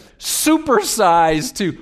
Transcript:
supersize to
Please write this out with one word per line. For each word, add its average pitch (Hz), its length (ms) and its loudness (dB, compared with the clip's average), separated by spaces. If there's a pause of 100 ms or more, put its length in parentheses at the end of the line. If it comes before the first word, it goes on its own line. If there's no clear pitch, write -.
(180)
supersize 202 1400 0
to 180 260 -4